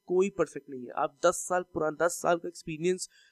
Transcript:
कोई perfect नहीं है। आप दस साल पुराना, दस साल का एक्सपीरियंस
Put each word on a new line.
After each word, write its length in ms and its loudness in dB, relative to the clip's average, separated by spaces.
कोई 240 4
perfect 400 -2
नहीं 140 -10
है। 80 -12
आप 340 -4
दस 80 6
साल 280 -2
पुराना, 440 -2
दस 60 2
साल 260 2
का 100 -10
एक्सपीरियंस 640 -4